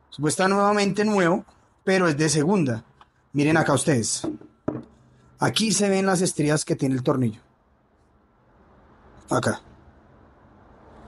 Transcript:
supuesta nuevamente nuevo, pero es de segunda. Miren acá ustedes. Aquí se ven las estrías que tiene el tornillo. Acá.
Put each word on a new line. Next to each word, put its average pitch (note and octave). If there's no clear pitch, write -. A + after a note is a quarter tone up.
supuesta D3+
nuevamente G3+
nuevo, G3
pero F#3+
es D3
de D#3
segunda. D3
Miren C#3+
acá D#3
ustedes. B2+
Aquí D3+
se G3+
ven G3
las F#3
estrías D3+
que D#3+
tiene C3+
el B2+
tornillo. B2+
Acá. B2